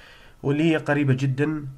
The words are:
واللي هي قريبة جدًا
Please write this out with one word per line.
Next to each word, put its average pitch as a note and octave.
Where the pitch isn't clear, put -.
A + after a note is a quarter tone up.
واللي C#3+
هي E3
قريبة C#3+
جدًا C#3